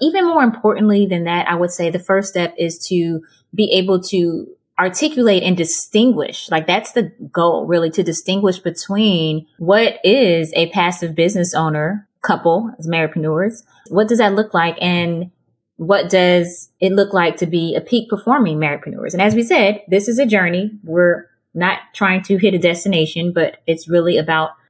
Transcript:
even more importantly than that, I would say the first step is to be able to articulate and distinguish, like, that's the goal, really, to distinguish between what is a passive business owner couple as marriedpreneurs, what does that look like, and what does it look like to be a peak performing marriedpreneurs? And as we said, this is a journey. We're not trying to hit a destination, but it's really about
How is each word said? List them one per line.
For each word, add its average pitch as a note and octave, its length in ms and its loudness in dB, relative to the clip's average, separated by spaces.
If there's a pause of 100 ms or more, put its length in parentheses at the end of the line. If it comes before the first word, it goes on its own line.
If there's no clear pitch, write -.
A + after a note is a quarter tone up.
even E4+ 240 2
more D#4+ 160 2
importantly G#3+ 640 2
than F3 180 -2
that, E3+ 240 -2
I F3 60 0
would F3 160 0
say F3 180 -2
the E3+ 100 -2
first G3 300 0
step E3+ 300 -4
is E3 200 -4 (100)
to E3+ 340 -2 (320)
be G#3 180 0
able F#3 280 2
to E3+ 460 -2 (320)
articulate G#3 640 2
and F3 140 2
distinguish, F#3 960 0
like, D#3+ 160 -2
that's - 260 -2
the A#3 180 -2 (220)
goal, E3+ 340 0
really, E3 240 0
to F3+ 120 -2
distinguish F#3 560 -2
between E3+ 880 -2 (120)
what G3+ 360 2 (100)
is F3+ 500 2
a E3+ 160 0
passive F3 440 -2
business F3 400 0
owner D#3+ 520 -2 (160)
couple F#3 560 0
as D#3+ 80 -12
marriedpreneurs, D#3+ 760 -2 (260)
what G#3+ 200 2
does A#3 100 2
that G#3 160 2
look G#3 200 -2
like, E3+ 260 0
and F3 500 -2 (460)
what E3+ 340 0
does F3+ 600 2 (100)
it F#3 120 0
look G3 220 2
like E3+ 240 0
to - 80 -2
be E3 280 -2
a D#3 60 -2
peak A3+ 280 -2
performing G#3 500 0
marriedpreneurs? D3 560 -6
And F3 80 -2
as G#3+ 120 2
we A#3 80 2
said, A#3 460 2
this G3 180 0
is A#3+ 120 -2
a C#4 80 2
journey. F#3+ 440 0 (140)
We're E3+ 420 0 (260)
not F3 260 -2 (140)
trying F#3 300 0
to G3 160 0
hit F#3+ 160 2
a F3 40 2
destination, E3+ 760 0
but E3 220 0 (100)
it's D#3+ 220 -2
really E3+ 280 2
about D#3+ 340 0 (200)